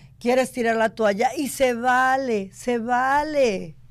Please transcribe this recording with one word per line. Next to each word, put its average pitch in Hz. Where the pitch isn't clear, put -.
quieres 254
tirar 226
la 226
toalla 220
y 294
se 254
vale, 247
se 247
vale. 247